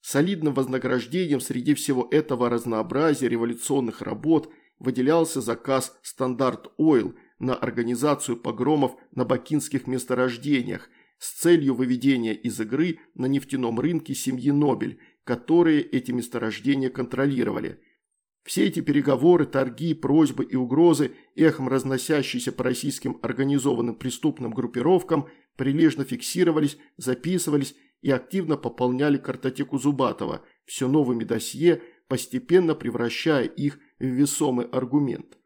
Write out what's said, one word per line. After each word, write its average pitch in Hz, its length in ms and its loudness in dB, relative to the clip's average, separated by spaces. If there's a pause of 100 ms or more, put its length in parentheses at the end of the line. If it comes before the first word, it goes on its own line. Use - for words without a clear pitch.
Солидным 156 540 0
вознаграждением 127 840 -2
среди 127 360 -2
всего 127 340 -2
этого 135 400 0
разнообразия 120 800 0
революционных 117 720 -2
работ 151 480 0 (300)
выделялся 139 640 2
заказ 127 600 -2
«Стандарт - 760 -4
Ойл» 143 380 4 (220)
на 127 160 -2
организацию 123 840 -2
погромов 127 580 0 (160)
на 127 140 -2
бакинских 135 600 -2
месторождениях – 127 1040 -2 (300)
с - 140 -12
целью 151 420 4
выведения 123 580 0
из 107 260 -6
игры 139 380 -2 (160)
на 131 140 -4
нефтяном 127 520 -2
рынке 147 360 -2
семьи 131 340 -2
Нобель, 143 500 0 (240)
которые 151 600 4
эти 127 280 -4
месторождения 123 800 -2
контролировали. 127 920 -2 (640)
Все - 220 0
эти 175 140 0
переговоры, 143 640 4
торги, 135 480 -2
просьбы 143 500 2
и - 120 -6
угрозы, 139 560 4 (240)
эхом 147 340 2
разносящиеся 131 840 -2
по 123 120 -8
российским - 580 -4
организованным 135 720 0
преступным 131 560 -4
группировкам, 139 760 0 (300)
прилежно 143 480 2
фиксировались, 151 760 0 (180)
записывались 147 760 -2 (260)
и - 80 -2
активно 151 480 -2
пополняли 127 600 0
картотеку 135 600 -6
Зубатова, 127 680 -2 (220)
все - 220 -4
новыми 127 360 2
досье, 131 600 0 (240)
постепенно 165 640 2
превращая 120 720 0
их 143 320 -4 (220)
в 123 60 -4
весомый 131 600 0
аргумент. 127 800 -2